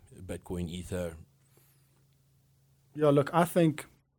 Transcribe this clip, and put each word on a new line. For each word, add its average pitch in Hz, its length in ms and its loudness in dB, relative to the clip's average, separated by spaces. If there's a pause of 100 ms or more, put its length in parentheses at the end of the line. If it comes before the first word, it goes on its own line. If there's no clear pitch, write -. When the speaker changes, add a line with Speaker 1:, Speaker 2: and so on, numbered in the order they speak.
(260)
Speaker 1:
Bitcoin, 87 420 -8
Ether? 87 460 -8 (1800)
Speaker 2:
Yeah, 151 140 2
look, 143 240 4
I 170 120 4
think 165 420 2 (320)